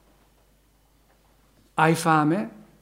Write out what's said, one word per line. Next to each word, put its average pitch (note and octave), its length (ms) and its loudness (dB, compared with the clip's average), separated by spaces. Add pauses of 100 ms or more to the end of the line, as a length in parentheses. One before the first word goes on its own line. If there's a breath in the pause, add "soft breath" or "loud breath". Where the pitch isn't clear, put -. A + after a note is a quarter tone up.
(1700)
Hai D#3+ 200 2
fame? E3 560 -2 (320)